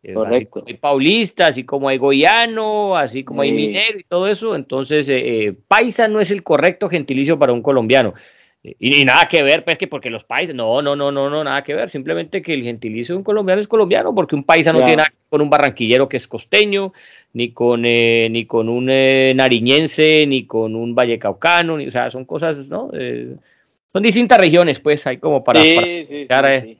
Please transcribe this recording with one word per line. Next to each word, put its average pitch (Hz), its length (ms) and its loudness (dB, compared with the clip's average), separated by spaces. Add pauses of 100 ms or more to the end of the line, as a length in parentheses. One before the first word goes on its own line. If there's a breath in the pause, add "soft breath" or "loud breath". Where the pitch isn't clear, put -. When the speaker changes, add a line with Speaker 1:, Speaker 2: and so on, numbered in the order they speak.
Speaker 1:
Eh, 101 100 -16
Speaker 2:
Correcto. 98 480 -2
Speaker 1:
brasi-, - 100 -18
hay 120 60 -16
paulistas, 165 720 0
así 127 140 -6
como 139 260 -4
hay 135 80 0
goiano, 208 960 0
así 135 280 -4
como - 180 -8
hay 139 80 0
Speaker 2:
Sí. 226 60 0
Speaker 1:
minero 214 440 -2
y 180 40 -20
todo 180 240 -2
eso. 214 280 -4
Entonces, 135 540 -4
eh, 120 380 -2
eh, 98 60 -4 (140)
paisa 226 400 2
no 214 120 -2
es 185 100 0
el 196 140 -4
correcto 175 460 0
gentilicio 143 500 -2
para 131 140 2
un 120 100 -4
colombiano. 123 500 2 (500 soft breath)
Eh, - 160 -20
y, 143 220 2
y 135 40 4
nada 151 220 4
que 165 140 2
ver, 143 240 2
pues, 165 140 -4
que 190 80 -6
porque 123 240 -10
los 113 120 -12
paisas, 156 300 -6
no, 117 300 -2
no, 143 120 -2
no, 143 160 -2
no, 139 200 -2
no, 151 120 -4
nada 139 200 -4
que 147 100 -8
ver. 117 160 -6
Simplemente 160 540 -8
que 170 100 -6
el 135 80 -4
gentilicio 117 540 -8
de - 20 -6
un 196 60 -10
colombiano 202 360 -2
es 208 80 -6
colombiano, 208 460 0
porque 180 220 -2
un 143 80 -4
paisa 165 280 4
no 160 100 2
Speaker 2:
Ya. 127 40 4
Speaker 1:
tiene 156 120 4
nada 156 120 2
que - 60 -14
ver - 140 -20
con 147 120 0
un 147 80 0
barranquillero 135 580 2
que 135 100 -8
es 120 100 -10
costeño, 196 680 -2 (400 soft breath)
ni 117 180 -4
con, 120 320 0
eh, 117 460 2
ni 113 160 -6
con 113 240 -2
un, 123 220 -2
eh, 131 440 4
nariñense, 143 920 4
ni 131 180 -2
con 113 300 -4
un 117 180 -6
vallecaucano, 123 840 0
ni, 139 100 -8
o 127 40 -12
sea, 123 200 -4
son 131 140 -12
cosas, 147 440 -6
¿no? 220 240 -10
Eh, 123 420 -10 (560)
son 196 120 -2
distintas 233 340 4
regiones, 170 420 4
pues, 147 280 0
hay 127 100 -6
como 147 260 -2
para, 156 180 0
Speaker 2:
Sí, 160 120 4
Speaker 1:
para 175 140 2
Speaker 2:
sí, 170 220 -8
Speaker 1:
echar, 139 360 0
Speaker 2:
sí, 135 60 4
Speaker 1:
eh, 131 100 0
Speaker 2:
sí. 113 180 -20